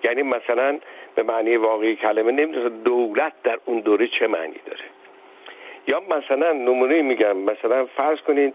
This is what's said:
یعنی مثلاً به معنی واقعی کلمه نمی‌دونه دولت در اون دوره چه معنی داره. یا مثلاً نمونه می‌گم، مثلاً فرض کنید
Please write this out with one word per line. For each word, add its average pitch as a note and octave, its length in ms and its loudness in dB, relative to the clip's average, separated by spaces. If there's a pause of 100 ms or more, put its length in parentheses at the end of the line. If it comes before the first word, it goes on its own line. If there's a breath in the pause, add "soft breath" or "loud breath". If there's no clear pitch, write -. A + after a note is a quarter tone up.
یعنی A#2+ 180 0
مثلاً B2 580 0 (360 loud breath)
به A2+ 80 0
معنی A2+ 340 2
واقعی A2 380 2
کلمه A2 360 2
نمی‌دونه C#3 380 0
دولت A#2+ 640 0 (100)
در A#2 220 -2
اون A#2+ 140 -2
دوره G#2+ 280 2 (120)
چه A#2+ 80 2
معنی E2 380 -4
داره. - 180 -14 (1040 loud breath)
یا D3+ 140 -2 (160)
مثلاً C#3 360 0
نمونه B2+ 480 2
می‌گم، A2 360 2
مثلاً A2+ 480 0
فرض D3 340 -2
کنید C#3+ 360 2